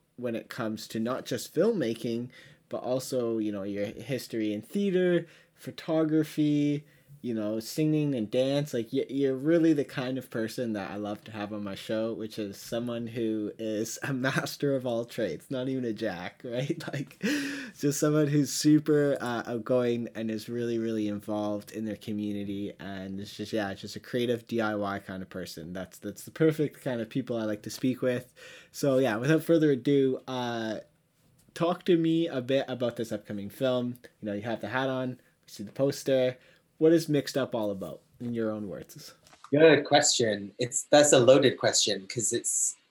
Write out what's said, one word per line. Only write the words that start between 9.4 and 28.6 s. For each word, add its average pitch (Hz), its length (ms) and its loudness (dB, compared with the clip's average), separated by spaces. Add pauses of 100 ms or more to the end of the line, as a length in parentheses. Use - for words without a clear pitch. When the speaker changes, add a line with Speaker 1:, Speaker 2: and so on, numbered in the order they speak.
Speaker 1:
the 143 120 2
kind 131 340 -4
of - 120 -12
person 113 440 -4
that 95 140 -4
I 92 80 -8
love 104 280 -6
to 107 80 -16
have 104 200 -8
on 104 120 -8
my 98 100 -8
show, 113 380 -4
which 107 260 -10
is 101 180 -6
someone 117 520 -6
who 110 500 -2
is 110 460 -4
a 139 80 -4
<laughs> - 0 -
master 135 640 0
of 127 100 -4
all 117 180 -2
trades, 101 460 -4
not 131 180 -4
even 131 160 -2
a 113 80 -2
jack, 98 520 -6
right? 135 440 -4
<laughs> - 40 -10
Like, - 280 -8 (560)
just 143 220 0
someone 151 300 2
who's 143 240 2
super, 151 680 4
uh, 120 260 -4
outgoing 120 680 0
and 110 160 -4
is 110 180 -6
really, 120 300 -2
really 110 300 -2
involved 104 640 -4
in 110 120 -6
their 104 120 -6
community. 101 840 -6
And 95 400 -10
it's 101 180 -12
just, 104 160 -10
yeah, 104 180 -2
it's 95 100 -10
just - 160 -12
a - 40 -14
creative 120 460 -2
D 113 140 -2
I 107 160 0
Y 101 240 -4
kind 95 200 -10
of 92 80 -12
person. 87 440 -12
That's, 92 260 -12
that's - 240 -12
the - 80 -18
perfect 156 540 0
kind 123 160 -4
of 113 80 -6
people 120 280 -4
I 110 80 -2
like 107 180 -4
to 113 80 -10
speak 127 300 -2
with. 123 320 -2 (380)